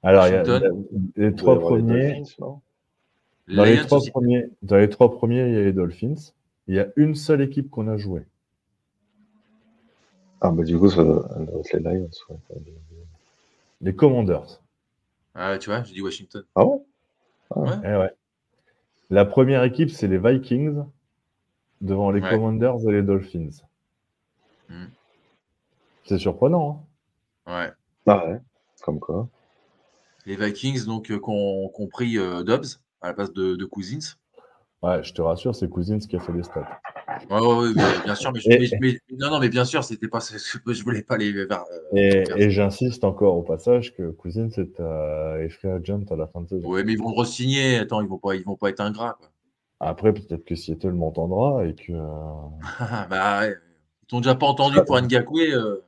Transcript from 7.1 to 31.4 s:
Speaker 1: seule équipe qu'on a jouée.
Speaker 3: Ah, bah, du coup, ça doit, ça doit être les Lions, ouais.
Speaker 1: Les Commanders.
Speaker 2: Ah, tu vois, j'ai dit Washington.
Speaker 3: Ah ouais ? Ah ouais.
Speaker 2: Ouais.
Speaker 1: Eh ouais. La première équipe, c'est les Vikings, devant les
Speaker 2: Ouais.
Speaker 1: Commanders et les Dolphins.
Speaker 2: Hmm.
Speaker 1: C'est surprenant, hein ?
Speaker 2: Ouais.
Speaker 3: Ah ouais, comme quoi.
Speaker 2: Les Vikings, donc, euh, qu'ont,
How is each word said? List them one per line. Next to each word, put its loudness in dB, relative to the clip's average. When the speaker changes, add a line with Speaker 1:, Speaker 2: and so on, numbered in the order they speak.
Speaker 1:
seule 2
équipe -4
qu'on -6
a -2
jouée. -6
Speaker 3:
Ah, 2
bah, 0
du 0
coup, 8
ça 4
doit, 2
ça -12
doit -8
être -8
les -2
Lions, -4
ouais. -18
Speaker 1:
Les -4
Commanders. 2
Speaker 2:
Ah, -6
tu -12
vois, -4
j'ai -14
dit -10
Washington. -10
Speaker 3:
Ah 6
ouais ? 2
Ah -4
ouais. -2
Speaker 2:
Ouais. -4
Speaker 1:
Eh 0
ouais. 0
La 6
première 4
équipe, 0
c'est -4
les 2
Vikings, 0
devant 0
les 0
Speaker 2:
Ouais. -2
Speaker 1:
Commanders 0
et 2
les 2
Dolphins. -2
Speaker 2:
Hmm. -16
Speaker 1:
C'est -2
surprenant, 0
hein ? -12
Speaker 2:
Ouais. -6
Speaker 3:
Ah 4
ouais, -8
comme -6
quoi. -6
Speaker 2:
Les -10
Vikings, -4
donc, -8
euh, -4
qu'ont, -4